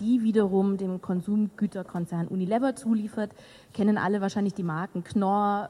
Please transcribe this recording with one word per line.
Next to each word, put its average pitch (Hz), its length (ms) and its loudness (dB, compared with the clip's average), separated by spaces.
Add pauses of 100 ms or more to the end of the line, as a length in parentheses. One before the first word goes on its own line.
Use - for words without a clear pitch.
die 226 240 2
wiederum 196 540 4
dem 185 220 -4
Konsumgüterkonzern 185 1300 -2
Unilever 220 480 0
zuliefert. 214 540 -2 (460)
Kennen 208 240 2
alle 196 220 0
wahrscheinlich 196 340 -2
die 190 80 -6
Marken 170 400 -4
Knorr, 202 680 0